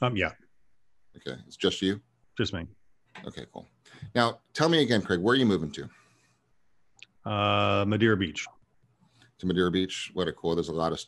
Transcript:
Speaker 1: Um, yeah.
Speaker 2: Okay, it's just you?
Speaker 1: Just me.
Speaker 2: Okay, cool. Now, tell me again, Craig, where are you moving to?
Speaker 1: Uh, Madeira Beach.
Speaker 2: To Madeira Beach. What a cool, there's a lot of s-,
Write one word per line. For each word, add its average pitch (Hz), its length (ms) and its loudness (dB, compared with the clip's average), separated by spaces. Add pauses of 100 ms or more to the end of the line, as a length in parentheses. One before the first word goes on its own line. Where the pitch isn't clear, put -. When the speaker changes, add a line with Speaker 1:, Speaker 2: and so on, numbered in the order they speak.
Speaker 1:
Um, 123 120 0
yeah. 90 180 -2 (840)
Speaker 2:
Okay, 65 200 -12 (100)
it's - 100 -20
just - 260 0
you? 101 180 0 (360)
Speaker 1:
Just - 160 -2
me. 85 140 -8 (600)
Speaker 2:
Okay, - 260 -14
cool. - 140 -16 (480)
Now, 117 240 2 (140)
tell 156 160 2
me 165 140 4
again, 110 200 2
Craig, 90 180 0
where 107 120 4
are 135 40 4
you 127 100 4
moving 80 260 0
to? 71 160 -12 (1400)
Speaker 1:
Uh, 101 600 2
Madeira 107 280 4
Beach. 92 300 -4 (920)
Speaker 2:
To 92 80 -6
Madeira 90 240 2
Beach. 92 440 -4
What 87 140 -2
a 80 40 -4
cool, 85 220 -2
there's 82 140 -2
a 80 40 -6
lot 82 200 0
of 85 60 -6
s-, - 100 -12